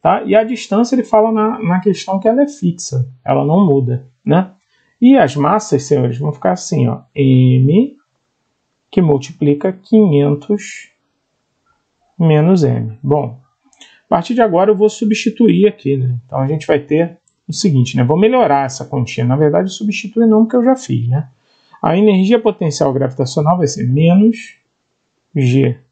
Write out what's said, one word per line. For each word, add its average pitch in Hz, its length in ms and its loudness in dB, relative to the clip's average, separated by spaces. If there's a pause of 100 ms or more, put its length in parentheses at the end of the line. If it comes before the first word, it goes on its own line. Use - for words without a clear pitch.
tá? 175 220 0
E 196 100 -2
a 220 120 4
distância, 233 500 -2
ele 254 80 0
fala 220 300 0
na, 220 280 -2
na 180 200 -2
questão 190 360 -4
que 208 120 0
ela 254 140 2
é 285 40 0
fixa, 170 580 -6 (200)
ela 135 180 0
não 170 220 2
muda, 131 420 0 (160)
né? 185 280 0 (500)
E 262 160 6
as 139 180 2
massas, 147 480 -2
senhores, 123 340 -2
vão 147 140 -4
ficar - 220 -4
assim, 135 340 -2
ó, - 140 -6 (120)
M, 131 840 2 (920)
que 190 120 0
multiplica 147 720 0
quinhentos 170 1160 0 (1300)
menos 165 460 4
M. 117 400 -2
Bom, 135 400 -4 (640)
a - 20 -20
partir 170 280 -2
de 247 60 2
agora 190 280 2
eu 214 80 2
vou 214 100 2
substituir 214 800 0
aqui, 139 300 -4
né? 127 180 -2 (100)
Então - 140 -8
a 135 60 -2
gente 151 220 -4
vai 151 120 0
ter 165 380 -4 (300)
o - 40 -10
seguinte, 139 460 -2
né? 127 60 2
Vou 143 140 0
melhorar 190 480 2
essa 131 200 -10
continha. 127 400 -6
Na 127 100 0
verdade, 156 360 0
substituir 214 560 -4
não, 220 160 4
porque 220 120 -2
eu 240 80 2
já 262 120 2
fiz, 120 340 -6
né? 139 200 -4 (520)
A 160 160 0
energia 202 420 2
potencial 170 540 -2
gravitacional 139 640 -2
vai 170 80 -2
ser - 240 -4
menos 175 720 2 (760)
G 135 440 0 (120)